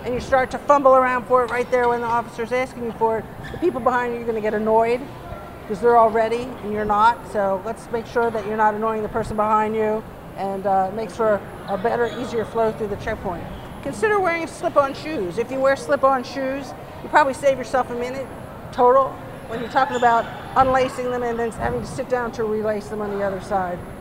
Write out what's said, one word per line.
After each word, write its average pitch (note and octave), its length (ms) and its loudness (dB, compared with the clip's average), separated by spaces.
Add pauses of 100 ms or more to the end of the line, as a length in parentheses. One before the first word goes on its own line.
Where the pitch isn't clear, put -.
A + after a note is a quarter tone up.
and A#3+ 100 -4
you A#3+ 60 -2
start C4 320 2
to C4 60 -4
fumble C4+ 380 6
around B3+ 300 4
for B3 180 4
it A3 80 -4
right A#3+ 200 -2
there B3 180 4
when A#3+ 120 2
the A#3 60 -2
officer's A3+ 440 -2
asking B3+ 340 -2
you A3+ 80 -4
for A3+ 260 2
it, F#3+ 60 -8 (260)
the - 60 -8
people C4 220 0
behind B3 340 0
you A#3+ 80 -6
are A#3 40 -10
gonna A3 160 -2
get G#3+ 120 0
annoyed A3 480 2 (680)
'cause G3 140 -4
they're A#3 160 6
all A3+ 140 8
ready A3+ 360 0 (160)
and G#3 80 -6
you're G#3+ 140 -2
not. G#3+ 320 4 (140)
So G3 340 0
let's - 260 -8
make A3+ 140 -4
sure A#3 240 0
that G#3+ 160 -4
you're G#3+ 120 -4
not G#3+ 180 4
annoying A3 260 -2
the G#3 80 -4
person A3 260 -4
behind G#3+ 400 2
you, A3 280 0 (340)
and, G3 300 -4
uh, F#3+ 220 4
it G3+ 60 -8
makes A3 200 -6
for G#3+ 240 2 (280)
a G3 100 -2
better, A3+ 300 0 (120)
easier A3+ 260 -4
flow A3+ 260 0
through A3 160 -4
the G3 100 -4
checkpoint. F#3+ 460 -6 (380)
Consider G#4 380 0
wearing E4+ 260 0
slip-on C#4+ 480 0
shoes. G3+ 440 -6
If A#3+ 140 -4
you C4+ 80 -4
wear C4+ 160 4
slip-on C4+ 480 2
shoes, C4+ 500 -6 (280)
you - 80 -10
probably C#4+ 240 4
save C4+ 240 2
yourself B3 320 -2
a A#3+ 60 -6
minute B3+ 320 -6 (460)
total C4 400 6 (340)
when A#3 140 -6
you're A3 80 -6
talking C4+ 260 2
about A#3 300 4 (320)
unlacing B3+ 540 2
them B3 120 -2
and A#3 160 -2
then A#3 120 -2
having A#3+ 300 -4
to - 60 -8
sit - 220 -8
down A#3+ 240 -2
to A3+ 100 -4
relace G#3+ 460 -2
them G#3+ 120 -6
on G3+ 160 -4
the G3+ 60 -2
other F#3+ 160 -2
side. F3+ 400 -2 (220)